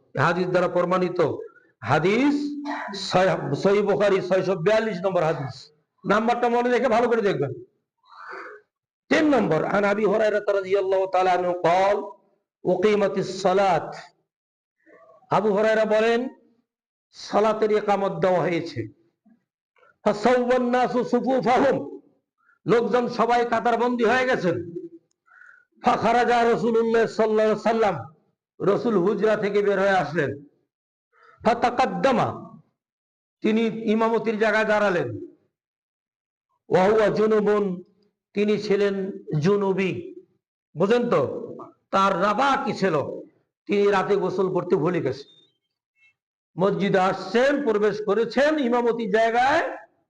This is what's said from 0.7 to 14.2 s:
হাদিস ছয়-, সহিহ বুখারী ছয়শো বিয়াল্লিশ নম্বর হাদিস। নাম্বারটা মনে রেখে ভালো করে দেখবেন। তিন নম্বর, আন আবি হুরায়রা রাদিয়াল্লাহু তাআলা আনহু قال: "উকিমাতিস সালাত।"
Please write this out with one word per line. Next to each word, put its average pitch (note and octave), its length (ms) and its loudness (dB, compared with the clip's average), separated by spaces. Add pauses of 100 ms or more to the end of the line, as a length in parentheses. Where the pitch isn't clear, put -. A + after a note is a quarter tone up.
হাদিস G3+ 840 0 (460)
ছয়-, D#3+ 440 0
সহিহ G3+ 280 2
বুখারী G3 380 2
ছয়শো F#3 340 0
বিয়াল্লিশ G#3+ 500 0
নম্বর F3+ 200 0
হাদিস। C#3+ 480 -6 (360)
নাম্বারটা A#3 400 2
মনে A#3+ 220 0
রেখে B3 180 2
ভালো A#3+ 200 2
করে A3+ 140 0
দেখবেন। C#3+ 300 0 (1600)
তিন D4 260 2
নম্বর, F3 300 2
আন G3+ 200 0
আবি G#3 200 0
হুরায়রা G#3 360 2 (120)
রাদিয়াল্লাহু F#3+ 540 0
তাআলা F#3 260 2
আনহু F3+ 200 0
قال: F#3 500 2 (640)
"উকিমাতিস G3 800 0
সালাত।" F#3 520 2 (1400)